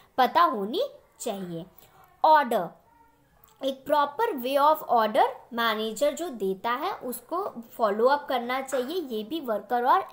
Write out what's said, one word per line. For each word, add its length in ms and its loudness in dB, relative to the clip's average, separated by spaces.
पता 240 4
होनी 400 0
चाहिए। 460 -8
ऑर्डर, 420 4
एक 280 -6
proper 520 0
way 180 2
of 160 6
order 320 4
manager 580 -2
जो 180 -6
देता 420 -4
है, 220 -4
उसको 680 -8
फॉलो 460 0
अप 220 2
करना 320 -4
चाहिए। 400 -4
ये 220 -6
भी 160 -8
वर्कर 440 -4
और 300 2